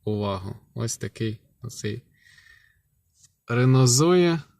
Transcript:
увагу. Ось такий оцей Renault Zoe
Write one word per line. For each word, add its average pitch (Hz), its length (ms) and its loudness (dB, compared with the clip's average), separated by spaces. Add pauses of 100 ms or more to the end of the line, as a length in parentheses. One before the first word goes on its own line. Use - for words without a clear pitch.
увагу. 101 520 -6 (180)
Ось 113 220 -8
такий 110 440 -8 (220)
оцей 113 400 -10 (1500)
Renault 131 380 4
Zoe 165 540 4 (200)